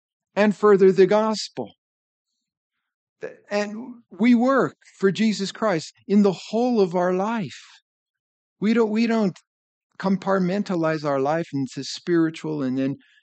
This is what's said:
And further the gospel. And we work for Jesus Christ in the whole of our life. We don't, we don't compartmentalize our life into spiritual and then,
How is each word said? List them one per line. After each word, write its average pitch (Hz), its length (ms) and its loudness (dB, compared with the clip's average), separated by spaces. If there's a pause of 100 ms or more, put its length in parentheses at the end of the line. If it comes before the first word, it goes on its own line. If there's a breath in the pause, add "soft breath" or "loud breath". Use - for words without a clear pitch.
(360)
And 208 180 4
further 196 380 6
the 190 140 6
gospel. 208 640 -2 (1800)
And 208 600 -6
we 220 240 2
work 240 420 2 (220)
for 190 120 2
Jesus 196 420 -2
Christ 185 400 -4 (140)
in 202 160 4
the 190 160 2 (120)
whole 240 300 0
of 180 140 0
our 180 200 0
life. 196 480 -6 (960)
We 220 140 0
don't, 220 160 2
we 220 160 0
don't 220 320 0 (600)
compartmentalize 190 1080 -2
our 143 140 -2
life 156 340 -2
into 139 300 -6
spiritual 160 800 -4
and 127 140 -2
then, 135 200 -2 (260 soft breath)